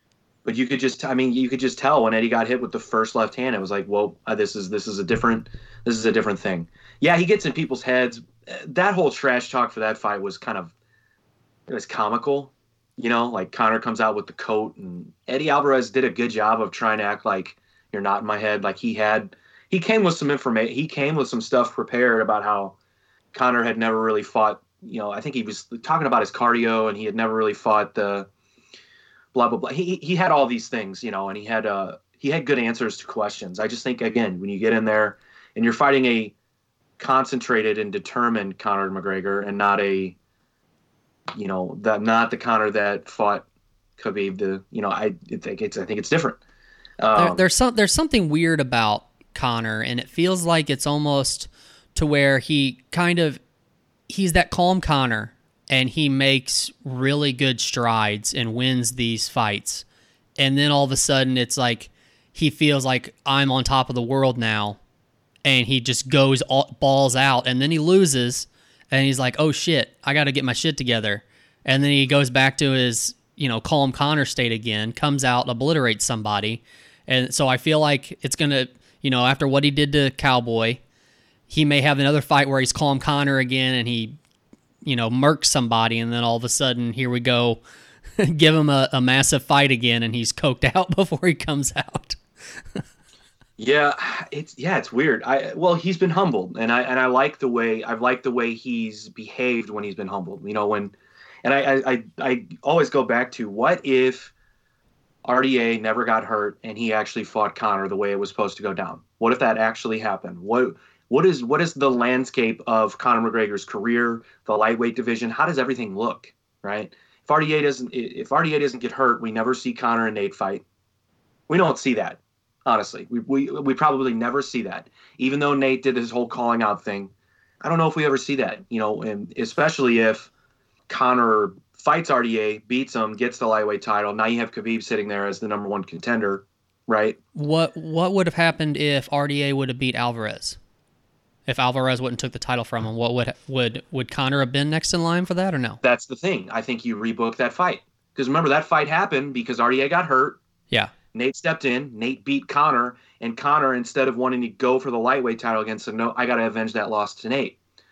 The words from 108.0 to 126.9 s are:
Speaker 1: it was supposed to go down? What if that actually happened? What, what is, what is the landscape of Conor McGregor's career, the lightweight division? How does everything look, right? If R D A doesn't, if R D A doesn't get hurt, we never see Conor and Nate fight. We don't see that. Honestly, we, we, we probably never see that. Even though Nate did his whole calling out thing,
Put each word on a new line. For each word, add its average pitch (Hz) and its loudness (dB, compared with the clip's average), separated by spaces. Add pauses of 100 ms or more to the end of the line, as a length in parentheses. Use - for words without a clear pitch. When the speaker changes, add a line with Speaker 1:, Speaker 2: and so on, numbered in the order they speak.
Speaker 1:
it 98 -2
was 98 -4
supposed 101 -4
to 101 -8
go 98 -6
down? 92 -8 (180)
What 113 2
if 120 0
that 113 2
actually 110 -2
happened? 95 -6
What, 113 0 (320)
what 143 0
is, 151 2
what 143 0
is 170 -2
the 135 2
landscape 123 0
of 110 2
Conor 117 2
McGregor's 104 -2
career, 117 -2 (240)
the 107 0
lightweight 113 0
division? 117 -2
How 143 0
does 160 0
everything 120 -4
look, - -6 (280)
right? 104 -8 (300)
If - -4
R 151 4
D 151 2
A 151 2
doesn't, 127 -2
if - -8
R 156 2
D 156 0
A - 0
doesn't 127 -2
get 120 -6
hurt, 123 0
we 113 -4
never 113 0
see 123 -6
Conor 113 0
and 107 -4
Nate 98 -4
fight. 98 -6 (800)
We - 0
don't 165 4
see 131 0
that. 101 -4 (480)
Honestly, 104 -2
we, 120 -4
we, 135 -2
we 139 -2
probably 135 0
never 120 -2
see 127 -6
that. 92 -12 (300)
Even 131 0
though 143 2
Nate 131 2
did 127 0
his 117 -4
whole 120 -2
calling 117 0
out 104 0
thing, 101 -8 (500)